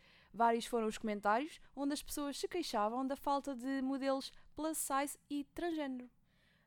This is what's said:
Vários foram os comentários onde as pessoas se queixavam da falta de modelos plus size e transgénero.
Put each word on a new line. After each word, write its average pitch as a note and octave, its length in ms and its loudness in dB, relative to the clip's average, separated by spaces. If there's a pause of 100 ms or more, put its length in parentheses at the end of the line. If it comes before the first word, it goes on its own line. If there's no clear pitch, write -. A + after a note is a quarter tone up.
(340)
Vários A#3 320 4
foram A3+ 220 2
os G#3+ 100 -2
comentários G#3+ 640 2 (140)
onde C#4+ 200 0
as - 80 -4
pessoas C#4+ 360 -4
se G4 100 -4
queixavam B3 580 0
da C4+ 100 -2
falta C#4 380 0
de C4 260 -2
modelos C4+ 520 0 (220)
plus D#4 220 -2
size C#4 400 0 (140)
e C#4+ 140 -2 (100)
transgénero. C#4 560 -2 (560)